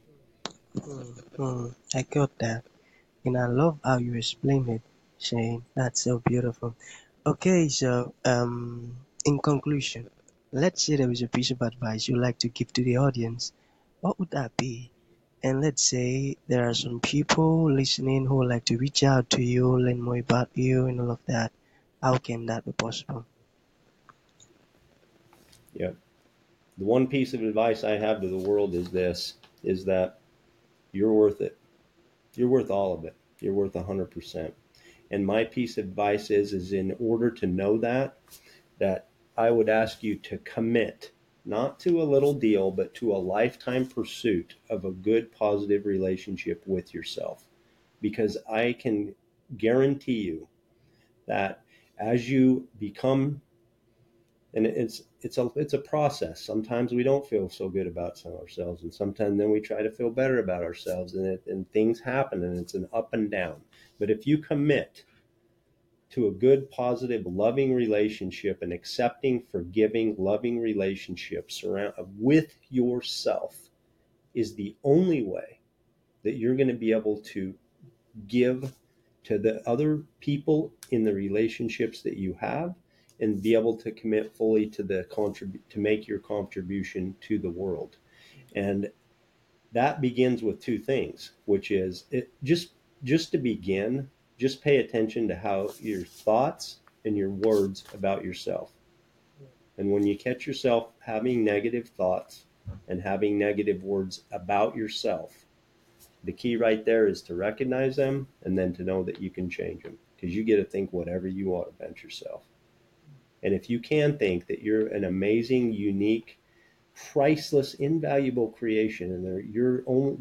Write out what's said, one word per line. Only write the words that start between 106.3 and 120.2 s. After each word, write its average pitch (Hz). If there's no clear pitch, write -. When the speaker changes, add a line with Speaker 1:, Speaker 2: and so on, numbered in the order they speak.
Speaker 2:
key 117
right 110
there 113
is 92
to 87
recognize 127
them 135
and 92
then 92
to 90
know 92
that 90
you 92
can 92
change 87
them, -
'cause 90
you 104
get 110
to 95
think 95
whatever 90
you 95
want 90
about 82
yourself. -
And 98
if 92
you 120
can 147
think 90
that -
you're 107
an 101
amazing, 113
unique, 104
priceless, 147
invaluable 139
creation, 107
and 90
they're, 92
you're 123
only, 135